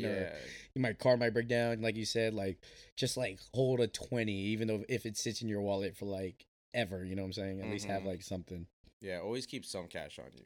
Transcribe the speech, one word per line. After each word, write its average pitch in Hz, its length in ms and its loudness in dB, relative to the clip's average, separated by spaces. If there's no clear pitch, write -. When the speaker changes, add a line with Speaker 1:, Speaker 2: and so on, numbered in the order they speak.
Speaker 1:
in, 113 40 0
or 101 160 0
Speaker 2:
yeah. 82 140 -4
Speaker 1:
you 131 80 0
might, 113 160 2
car 127 200 8
might 120 140 4
break 117 160 2
down. 117 360 4
Like 113 120 2
you 110 100 -2
said, 113 280 2
like, 98 240 0
just, - 200 0
like, 101 220 -2
hold 127 280 4
a 113 60 8
twenty, 110 460 0
even 107 340 2
though 107 220 2
if 120 160 0
it 110 120 -6
sits 117 260 -2
in 117 40 -2
your 104 140 0
wallet 98 340 0
for, - 100 -8
like, 95 420 -4
ever, 95 320 -2
you 92 100 -2
know 98 60 0
what 95 60 -2
I'm 95 60 -6
saying? 98 280 -4
At 92 80 -4
least 101 160 -2
have, 98 140 0
Speaker 2:
Mm-hmm. 95 80 -4
Speaker 1:
like, 90 160 -4
something. 90 420 -6
Speaker 2:
Yeah, 92 160 -4
always 113 280 -4
keep 131 180 -8
some 90 220 -6
cash 78 320 -8
on 64 140 -14
you, 64 120 -20